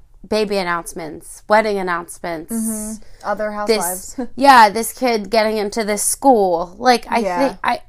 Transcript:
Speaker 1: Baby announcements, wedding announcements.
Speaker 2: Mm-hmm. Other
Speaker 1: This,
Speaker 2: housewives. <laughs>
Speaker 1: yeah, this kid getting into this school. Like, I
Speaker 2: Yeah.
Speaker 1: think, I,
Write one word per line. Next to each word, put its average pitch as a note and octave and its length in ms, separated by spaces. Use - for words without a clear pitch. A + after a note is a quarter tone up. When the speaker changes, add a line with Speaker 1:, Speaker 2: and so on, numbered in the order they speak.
Speaker 1:
Baby G#3 300
announcements, E3+ 920
wedding G#3+ 300
announcements. F3 720
Speaker 2:
Mm-hmm. A3 500
Other G#3 380
Speaker 1:
This, G#3+ 180
Speaker 2:
housewives. B3 180
<laughs> - 20
Speaker 1:
yeah, B3 340
this A3 240
kid A3+ 380
getting A3 260
into G#3 260
this G3+ 200
school. F#3 760
Like, A#3+ 320
I A#3 100
Speaker 2:
Yeah. A#3 280
Speaker 1:
think, F#3+ 160
I, - 260